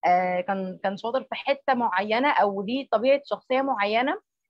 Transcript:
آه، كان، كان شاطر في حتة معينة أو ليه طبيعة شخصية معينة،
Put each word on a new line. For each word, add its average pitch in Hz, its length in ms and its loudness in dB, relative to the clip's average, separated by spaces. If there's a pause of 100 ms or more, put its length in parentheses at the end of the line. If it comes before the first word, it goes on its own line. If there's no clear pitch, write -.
آه، 180 340 2
كان، 185 420 -6
كان 196 140 -2
شاطر 240 280 -4
في - 100 -10
حتة 277 400 0
معينة 220 560 0
أو 202 320 2
ليه 254 300 -4
طبيعة 262 320 4
شخصية 262 380 -2
معينة، 247 580 0 (300)